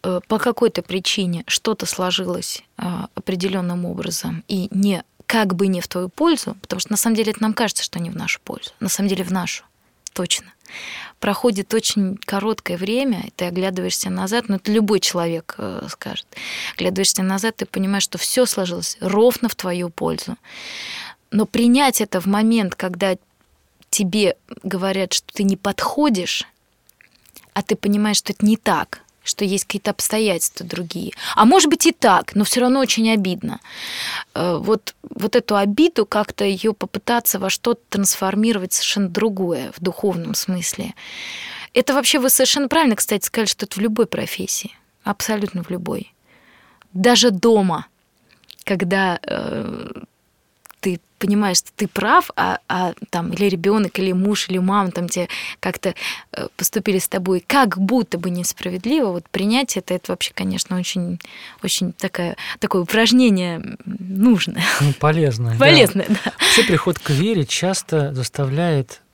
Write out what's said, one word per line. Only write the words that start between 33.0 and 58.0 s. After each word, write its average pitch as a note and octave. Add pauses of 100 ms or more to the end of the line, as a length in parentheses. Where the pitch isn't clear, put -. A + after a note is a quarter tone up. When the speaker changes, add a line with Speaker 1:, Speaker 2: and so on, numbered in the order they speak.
Speaker 1:
обидно. F#3 (760)
Э, E3+
вот, G#3+
вот -
эту A#3
обиду, G#3
как-то -
её G3+
попытаться A#3+
во F#3+
что-то -
трансформировать G3
совершенно -
другое F#3+
в -
духовном F3
смысле. - (800)
Это B3
вообще C#4
вы B3+
совершенно C4+
правильно, D4+
кстати, -
сказали, A3
что -
это -
в F#3+
любой A3
профессии, - (320)
абсолютно G3+
в -
любой. F3+ (800)
Даже A#3
дома, F#3+ (800)
когда, F#3+
э, - (880)
ты F3+ (180)
понимаешь, G3+
что -
ты G#3
прав, -
а, F#3 (100)
а F#3 (180)
там E3+
или F#3+
ребёнок, G3
или F#3+
муж, G3
или F#3
мама F#3+
там F3
тебе F3 (320)
как-то, F#3 (380)
э, -
поступили F#3+
с -
тобой F#3
как A#3+
будто G3